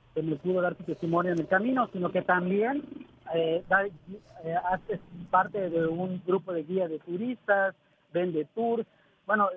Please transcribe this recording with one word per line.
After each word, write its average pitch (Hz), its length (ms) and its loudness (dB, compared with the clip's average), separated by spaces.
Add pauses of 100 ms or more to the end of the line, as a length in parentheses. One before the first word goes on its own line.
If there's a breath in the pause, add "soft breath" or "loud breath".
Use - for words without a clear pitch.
(140)
que 160 80 -2
me 156 140 0
pudo 180 260 0
dar 175 160 0
su 180 60 -12
testimonio 170 480 0
en 170 80 0
el 151 80 -2
camino, 233 440 2
sino 180 200 -2
que 185 100 0
también, 196 600 2 (500)
eh, 165 340 0
da, 196 200 4
eh, 202 40 -8 (800)
hace 185 280 -4 (320)
parte 185 400 2
de 165 160 2
un 185 360 -2
grupo 185 300 0
de 165 80 -2
guía 180 260 0
de 156 120 -6
turistas, 196 760 0 (400 soft breath)
vende 165 400 0
tours. 233 320 0 (400 soft breath)
Bueno, 202 320 2